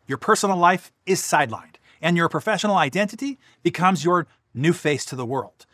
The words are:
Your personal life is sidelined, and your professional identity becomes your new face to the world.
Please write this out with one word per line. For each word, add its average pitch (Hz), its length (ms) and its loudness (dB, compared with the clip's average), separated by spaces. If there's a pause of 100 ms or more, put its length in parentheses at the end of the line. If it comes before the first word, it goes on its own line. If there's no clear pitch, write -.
Your 135 100 -6
personal - 400 0
life 175 340 2 (140)
is 185 160 0
sidelined, 139 560 -2 (240)
and 170 160 2
your 170 140 2
professional 196 480 0
identity 202 600 -2 (240)
becomes 170 400 0
your 175 240 2 (280)
new 151 180 2
face 151 320 -2
to - 120 -12
the 127 100 -6
world. - 480 -8